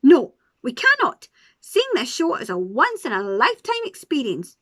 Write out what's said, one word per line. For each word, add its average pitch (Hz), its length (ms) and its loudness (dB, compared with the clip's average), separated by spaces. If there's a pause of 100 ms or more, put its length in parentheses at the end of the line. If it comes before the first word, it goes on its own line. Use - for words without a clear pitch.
No, 269 340 6 (280)
we 247 100 -8
cannot. - 540 0 (320)
Seeing - 340 0
this 247 200 -2
show 330 220 -2
is - 140 -10
a 185 80 -4
once-in-a-lifetime 226 1300 -2
experience. 240 760 -6